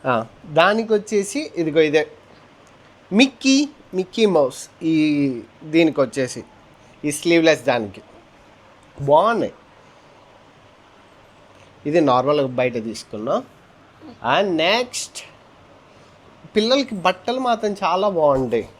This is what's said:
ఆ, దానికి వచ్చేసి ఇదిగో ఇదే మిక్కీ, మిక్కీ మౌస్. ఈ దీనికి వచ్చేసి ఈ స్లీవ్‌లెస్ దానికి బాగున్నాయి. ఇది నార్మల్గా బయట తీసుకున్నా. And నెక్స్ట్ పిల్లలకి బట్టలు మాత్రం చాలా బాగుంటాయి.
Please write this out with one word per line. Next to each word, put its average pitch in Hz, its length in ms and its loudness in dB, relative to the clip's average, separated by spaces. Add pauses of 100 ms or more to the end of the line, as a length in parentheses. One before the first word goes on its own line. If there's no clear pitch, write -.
ఆ, 117 200 -2 (200)
దానికి 208 480 0
వచ్చేసి 208 600 -4
ఇదిగో 160 260 0
ఇదే 151 260 2 (1040)
మిక్కీ, 269 560 2 (240)
మిక్కీ 190 320 -2
మౌస్. 156 580 -2
ఈ 147 580 0 (220)
దీనికి 156 380 2
వచ్చేసి 127 420 -4 (640)
ఈ 147 60 -2
స్లీవ్‌లెస్ 160 540 2
దానికి 117 360 -2 (1000)
బాగున్నాయి. 156 520 2 (2250)
ఇది 160 160 2
నార్మల్గా 135 460 2
బయట 127 260 -2
తీసుకున్నా. 117 680 -6 (960)
And 208 100 0
నెక్స్ట్ 190 680 -2 (1400)
పిల్లలకి 233 400 0
బట్టలు 185 440 -2
మాత్రం 226 440 -2
చాలా 185 260 0
బాగుంటాయి. 135 600 0 (100)